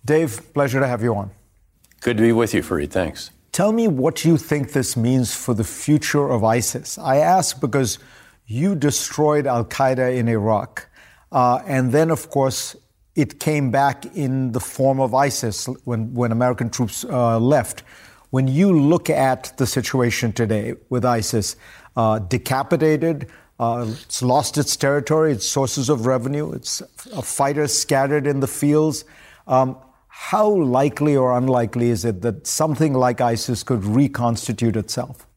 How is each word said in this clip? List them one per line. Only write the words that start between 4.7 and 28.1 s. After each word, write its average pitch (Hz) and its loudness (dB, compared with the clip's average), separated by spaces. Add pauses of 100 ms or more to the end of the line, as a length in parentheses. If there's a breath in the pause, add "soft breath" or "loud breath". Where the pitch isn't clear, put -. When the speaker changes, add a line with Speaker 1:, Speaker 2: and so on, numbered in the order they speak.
Speaker 1:
this 127 -2
means 123 2
for - -4
the 107 0
future 147 0
of 113 0
isis. 117 0
I 151 0
ask 170 2
because 135 -2 (480 soft breath)
you 147 -2
destroyed 147 0
al-Qaeda 127 0
in 117 0
Iraq. 110 -2 (420 soft breath)
Uh, 123 2
and 127 0
then, 160 4
of - -4
course, - -2 (420)
it - 0
came 147 0
back 139 0 (100)
in 131 -2
the 120 -2
form 135 0
of 127 0
isis 127 0 (180)
when, 110 -4
when 120 0
American 120 0
troops, - -4
uh, 120 0
left. 123 0 (480 loud breath)
When 131 0
you 165 4
look 156 2
at 131 0
the 131 0
situation 120 -2
today 110 -2 (140)
with 123 -2
isis, 113 -2 (400 loud breath)
uh, 110 2
decapitated, 139 0 (320 soft breath)
uh, 117 -2
it's - -8
lost 123 0
its - 0
territory, 147 2
its 110 -4
sources 135 -2
of 120 0
revenue, 131 -2
its, - -8
uh, - -16
fighters 143 -2
scattered 139 0